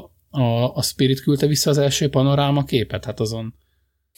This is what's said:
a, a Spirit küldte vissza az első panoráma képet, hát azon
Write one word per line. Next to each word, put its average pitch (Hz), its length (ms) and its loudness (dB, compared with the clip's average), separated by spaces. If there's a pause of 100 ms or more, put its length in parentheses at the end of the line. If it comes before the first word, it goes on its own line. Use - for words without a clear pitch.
(300)
a, 120 460 0
a 139 60 -4
Spirit 135 400 0
küldte 147 260 0
vissza 151 220 0
az 143 80 2
első 143 320 2
panoráma 139 540 2
képet, 110 420 -4
hát - 140 -8
azon 113 340 -6 (640)